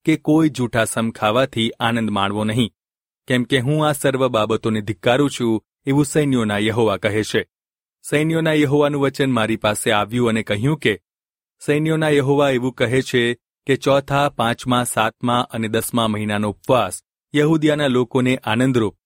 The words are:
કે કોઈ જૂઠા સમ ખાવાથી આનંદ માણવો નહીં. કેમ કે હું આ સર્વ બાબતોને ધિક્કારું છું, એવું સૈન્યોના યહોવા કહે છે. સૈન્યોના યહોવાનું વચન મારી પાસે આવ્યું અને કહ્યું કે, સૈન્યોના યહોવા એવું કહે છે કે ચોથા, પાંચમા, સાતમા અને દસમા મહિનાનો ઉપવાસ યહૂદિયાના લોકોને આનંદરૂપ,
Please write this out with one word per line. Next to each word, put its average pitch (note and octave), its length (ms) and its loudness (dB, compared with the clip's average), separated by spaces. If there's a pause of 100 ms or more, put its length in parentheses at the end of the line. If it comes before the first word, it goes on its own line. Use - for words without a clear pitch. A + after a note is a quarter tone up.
કે D#3+ 120 2
કોઈ D#3 320 2
જૂઠા A#2+ 360 -2
સમ A2+ 240 -4
ખાવાથી A2+ 680 0
આનંદ A#2 300 -2
માણવો G2+ 340 -2
નહીં. A2+ 280 -2 (560)
કેમ B2+ 160 0
કે C3 160 0
હું D3+ 280 0
આ D3+ 40 2
સર્વ C3 360 0
બાબતોને A2 540 0
ધિક્કારું B2 480 0
છું, A2+ 360 -2 (200)
એવું C#3 200 2
સૈન્યોના B2+ 520 0
યહોવા G#2+ 400 0
કહે G#2+ 260 -2
છે. G#2 240 -2 (640)
સૈન્યોના D#3+ 440 0
યહોવાનું D3 480 2
વચન C3+ 300 0
મારી A2 240 0
પાસે G#2+ 360 -2
આવ્યું A2 380 0
અને A2 140 0
કહ્યું B2 340 -2
કે, G#2+ 240 -2 (640)
સૈન્યોના D#3 440 0
યહોવા C#3 400 2
એવું B2+ 240 0
કહે C3 280 0
છે A#2+ 320 0 (320)
કે C3+ 100 2
ચોથા, C#3 540 0
પાંચમા, B2 540 -2
સાતમા A#2+ 680 -2
અને A2+ 160 -4
દસમા A2+ 400 -2
મહિનાનો G#2+ 420 -2
ઉપવાસ G#2+ 540 -2 (320)
યહૂદિયાના D3+ 520 2
લોકોને B2+ 500 0
આનંદરૂપ, A#2 680 0